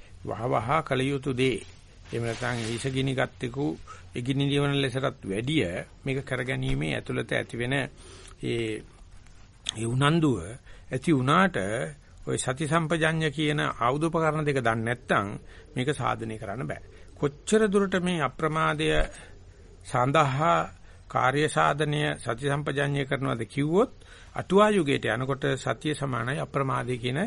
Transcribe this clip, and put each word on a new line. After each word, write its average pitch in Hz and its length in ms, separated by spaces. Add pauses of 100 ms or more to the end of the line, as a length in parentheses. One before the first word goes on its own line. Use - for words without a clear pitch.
(200)
වහ 107 260
වහ 127 220 (120)
කළ 131 220
යුතු 139 300
දේ 123 240 (460)
එහෙම 117 220
නැත්නම් 117 380
හිස 113 260
ගිනි 135 260
ගත්තෙකු 131 520 (460)
ඉගිනි 131 340
නිවන 143 300
ලෙසටත් 131 480
වැඩිය 117 400 (360)
මේක 139 220
කරගැනීමේ 131 720
ඇතුළත 120 380
ඇති 113 260
වෙන 120 160
ඒ, 135 120 (1900)
ඒ 113 140
උනන්දුව 143 520 (480)
ඇති 131 260
වුණාට 151 440 (640)
ඔය 127 160
සති 131 280
සම්පජඤ්ඤ 160 640
කියන 151 320
ආයුධ 139 440
උපකරණ 156 400
දෙක 135 140
දන්නේ 113 260
නැත්නම් 120 400 (440)
මේක 127 220
සාධනය 113 440
කරන්න 113 300
බෑ. 107 160 (320)
කොච්චර 214 520
දුරට 196 320
මේ 175 220
අප්‍රමාදය 156 680 (920)
සඳහා 143 760 (520)
කාර්ය 135 380
සාධනය 151 520 (160)
සති 123 300
සම්පජඤ්ඤය 143 580
කරනවාද 131 420
කිව්වොත් 160 460 (400)
අටුවා 202 380
යුගයට 139 360
යනකොට 131 380 (100)
සතිය 135 400
සමානයි 131 440
අප්‍රමාදය 127 600
කියන 123 280